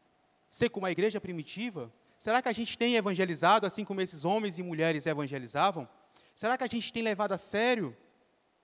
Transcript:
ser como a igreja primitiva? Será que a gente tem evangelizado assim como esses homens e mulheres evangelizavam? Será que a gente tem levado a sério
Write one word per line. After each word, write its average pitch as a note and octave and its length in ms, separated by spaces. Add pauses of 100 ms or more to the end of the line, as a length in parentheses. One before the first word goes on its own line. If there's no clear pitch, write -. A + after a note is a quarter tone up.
(480)
ser A#3 220
como F#3+ 160
a F#3 40
igreja G3 300
primitiva? E3+ 720 (260)
Será A3+ 220
que B3+ 80
a A#3 40
gente A3+ 260
tem A#3+ 160
evangelizado F#3+ 720
assim G3+ 180
como F#3+ 160
esses E3 240
homens G3 340
e F#3 40
mulheres D#3+ 420
evangelizavam? C#3+ 840 (480)
Será A#3 220
que C4 80
a - 20
gente A#3 260
tem A#3 100
levado G#3 300
a F#3+ 60
sério G#3+ 560 (680)